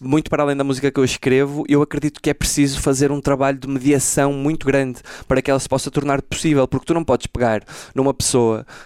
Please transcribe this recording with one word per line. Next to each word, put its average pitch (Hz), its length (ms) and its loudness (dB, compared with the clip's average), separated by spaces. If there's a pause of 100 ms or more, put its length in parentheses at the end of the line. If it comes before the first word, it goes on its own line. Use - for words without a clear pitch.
muito 139 300 0
para 147 140 2
além 143 120 0
da 139 60 -2
música 139 300 0
que 139 80 0
eu 131 40 4
escrevo, 139 640 0
eu 143 140 4
acredito 147 400 -4
que 151 80 0
é 143 40 0
preciso 139 460 0
fazer 139 300 2
um 143 100 -2
trabalho 139 380 0
de 127 100 -12
mediação 139 640 2
muito 143 320 -4
grande 135 360 0 (260)
para 131 160 0
que - 80 -2
ela 135 80 2
se - 100 -6
possa 135 220 -2
tornar 139 320 -2
possível, 143 460 0
porque - 180 -4
tu 165 80 0
não 165 80 0
podes 131 240 0
pegar 113 380 0 (320)
numa 135 180 2
pessoa 117 500 0 (220)